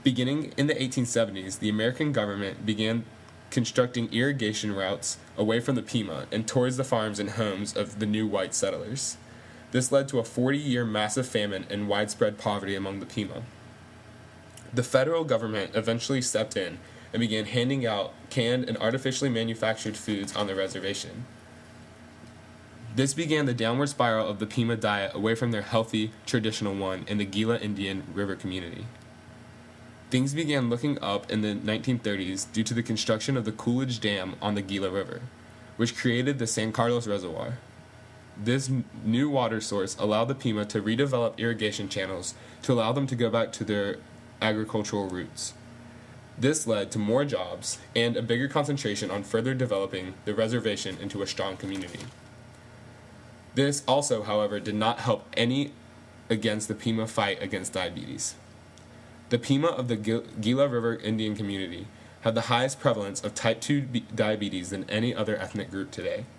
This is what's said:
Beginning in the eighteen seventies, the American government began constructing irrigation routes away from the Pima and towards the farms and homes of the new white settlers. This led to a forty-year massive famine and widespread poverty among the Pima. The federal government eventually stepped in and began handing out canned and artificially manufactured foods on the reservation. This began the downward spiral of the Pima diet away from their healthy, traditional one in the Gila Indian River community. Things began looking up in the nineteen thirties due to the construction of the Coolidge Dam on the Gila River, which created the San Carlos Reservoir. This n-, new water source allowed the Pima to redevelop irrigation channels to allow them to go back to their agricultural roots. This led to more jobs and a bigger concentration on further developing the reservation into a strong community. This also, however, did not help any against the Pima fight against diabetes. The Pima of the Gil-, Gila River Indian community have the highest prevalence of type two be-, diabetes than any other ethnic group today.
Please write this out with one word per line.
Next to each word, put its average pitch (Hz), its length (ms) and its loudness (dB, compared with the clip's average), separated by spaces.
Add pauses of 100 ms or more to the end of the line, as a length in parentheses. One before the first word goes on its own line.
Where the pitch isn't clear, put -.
Beginning 131 520 2
in 143 120 2
the 147 140 0
eighteen 127 240 2
seventies, 98 520 0
the 107 100 0
American 123 460 2
government 101 520 -2
began 110 380 0 (460)
constructing 123 640 2
irrigation 113 600 0
routes 98 440 -2 (180)
away 110 240 4
from 127 160 2
the 120 60 0
Pima 90 500 -4
and 110 160 -2
towards 127 300 2
the 131 80 0
farms 107 340 0
and 101 120 -2
homes 101 440 -2
of 101 240 -2
the 110 60 2
new 107 200 2
white 98 300 0
settlers. 98 640 -2 (540)
This 127 200 2
led 139 160 4
to 135 120 0
a 113 40 0
forty-year 127 600 2
massive 107 420 0
famine 101 420 0
and 101 200 -2
widespread 104 480 2
poverty 98 380 -2
among 98 260 -4
the 92 40 -10
Pima. - 360 -4 (1300)
The 120 100 2
federal 160 420 4
government 113 480 0
eventually 117 480 0
stepped 110 340 0
in 87 220 -2 (340)
and 110 80 0
began 110 260 2
handing 123 420 2
out 101 260 0 (160)
canned 123 400 2
and 113 80 -2
artificially 127 540 0
manufactured 113 680 0
foods 101 380 -4
on 104 100 0
the 98 80 -4
reservation. 95 720 -4 (1700)
This 139 200 2
began 151 320 2
the 123 80 2
downward 120 340 2
spiral 113 380 2
of 101 100 -2
the 110 80 0
Pima 117 300 2
diet 104 400 0
away 107 180 2
from 120 160 0
their 107 140 0
healthy, 110 480 2 (160)
traditional 107 480 0
one 95 320 -4
in 104 100 0
the 101 80 0
Gila 107 320 2
Indian 98 460 -4 (100)
River 98 220 -2
community. 92 500 -6 (1300)
Things 135 240 2
began 147 340 2
looking 131 320 0
up 101 300 -2
in 107 100 2
the 104 140 2
nineteen 113 420 0
thirties 98 480 -2
due 110 180 0
to 110 120 0
the 117 80 0
construction 110 520 0
of 117 100 0
the 107 60 -2
Coolidge 123 480 0
Dam 95 400 0
on 104 140 0
the 101 80 0
Gila 95 300 -2
River, 95 300 -4 (560)
which 117 200 0
created 127 400 2
the 117 80 0
San 110 260 0
Carlos 117 360 2
Reservoir. 98 500 -4 (800)
This 127 320 2
n-, 127 160 2 (180)
new 127 280 4
water 113 300 2
source 98 360 -2
allowed 107 280 4
the 131 100 0
Pima 107 300 0
to 104 160 -2
redevelop 117 580 2
irrigation 107 500 0
channels 95 460 -4 (260)
to 135 120 4
allow 117 180 4
them 135 160 0
to 131 80 -2
go 113 160 4
back 113 220 2
to - 100 -6
their 101 340 0 (460)
agricultural 107 640 0
roots. 87 440 -6 (840)
This 139 280 4
led 104 260 2
to 110 80 -2
more 113 260 4
jobs 90 540 -4 (140)
and 117 220 4
a 113 60 0
bigger 117 260 2
concentration 139 640 0
on 104 120 -2
further 113 300 2
developing 98 600 0 (100)
the 104 100 -2
reservation 107 680 0
into 98 200 -4
a 95 60 -2
strong 95 300 -4
community. 95 420 -6 (1600)
This 139 300 4
also, 127 380 4
however, 104 380 2
did 107 140 -2
not 110 240 4
help - 360 0
any 135 380 2 (560)
against 107 400 0
the 110 60 0
Pima 110 320 0
fight 101 360 0
against 95 300 -4
diabetes. - 640 -4 (920)
The 120 100 2
Pima 139 300 4
of 131 220 0
the 113 80 2
Gil-, 113 260 0 (160)
Gila 127 300 4
River 117 260 2
Indian 107 400 0
community 98 520 -4 (340)
have 113 140 2
the 113 60 2
highest 123 380 2
prevalence 104 420 0
of 104 140 -4
type 113 240 2
two 143 220 0
be-, 117 240 -2 (100)
diabetes 101 540 0
than 95 200 -6
any 113 240 2
other 107 220 0
ethnic 95 340 -6
group 95 220 -6
today. 90 320 -4 (140)